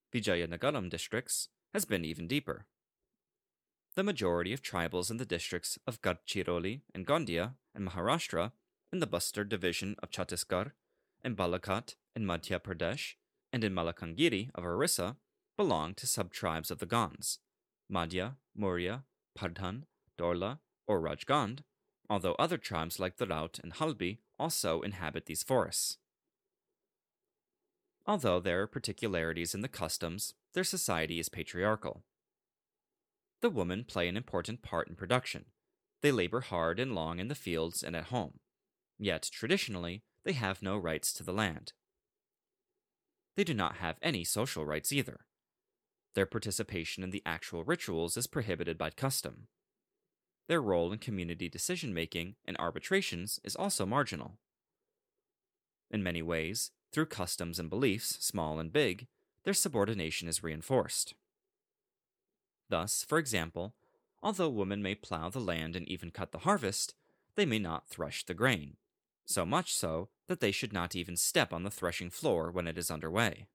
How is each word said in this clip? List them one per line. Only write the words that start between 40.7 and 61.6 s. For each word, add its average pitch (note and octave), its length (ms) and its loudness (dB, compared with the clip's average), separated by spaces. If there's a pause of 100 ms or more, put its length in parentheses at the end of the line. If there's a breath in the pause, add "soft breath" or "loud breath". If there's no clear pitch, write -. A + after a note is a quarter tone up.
rights E2 360 0
to - 100 -10
the F2 100 -4
land. F#2+ 400 0 (1600)
They G3+ 80 4
do E3 80 2
not G2+ 240 2
have E2 240 -2
any A2+ 240 0
social G2+ 400 0
rights D2+ 260 0
either. - 300 -2 (920)
Their G2 120 6
participation F#2+ 800 -2
in F#2 80 -4
the F#2+ 140 -4
actual E2 380 -4
rituals E2+ 540 0
is E2 100 0
prohibited E2+ 500 -2
by D#2 120 0
custom. - 580 -2 (1040)
Their E3 120 6
role F2+ 300 6
in G#2+ 80 -4
community F2 480 -2
decision-making F#2 960 -2
and - 160 -6
arbitrations F2+ 840 0
is G3 100 -4
also F#3+ 300 0
marginal. G2+ 540 0 (1500)
In G#2+ 140 0
many F2 180 0
ways, E2 500 0 (200)
through D#3 140 2
customs F2 540 -2
and E2 100 -4
beliefs, A2+ 500 2
small D#2 400 0
and D#2+ 140 -2
big, A#2+ 340 2 (380)
their G3 80 4
subordination G2+ 720 2
is E2 160 0
reinforced. E2 680 0 (1500)